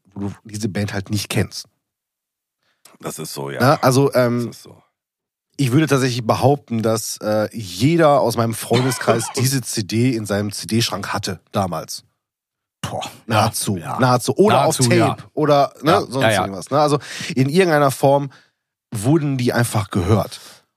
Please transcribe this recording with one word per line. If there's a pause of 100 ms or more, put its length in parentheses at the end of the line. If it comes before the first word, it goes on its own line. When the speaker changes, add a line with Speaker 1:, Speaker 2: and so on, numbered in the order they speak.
(140)
Speaker 1:
wo
du (120)
diese
Band
halt
nicht
kennst. (1300)
Speaker 2:
Das
ist
so,
ja.
Speaker 1:
Na,
also,
ähm,
Speaker 2:
Das
ist
so. (760)
Speaker 1:
ich
würde
tatsächlich
behaupten,
dass,
äh,
jeder
aus
meinem
Freundeskreis
Speaker 2:
<laughs>
Speaker 1:
diese
C
D
in
seinem
C-D-Schrank
hatte (120)
damals. (760)
Speaker 3:
Boah, (240)
Speaker 1:
Nahezu,
Speaker 3:
ja.
Speaker 1:
nahezu.
Oder
Speaker 3:
Nahezu,
Speaker 1:
auf
Tape.
Speaker 3:
ja. (180)
Speaker 1:
Oder,
ne,
Speaker 3:
Ja,
Speaker 1:
sonst
Speaker 3:
ja,
ja.
Speaker 1:
irgendwas.
Ne?
Also (360)
in
irgendeiner
Form (640)
wurden
die
einfach
gehört. (360)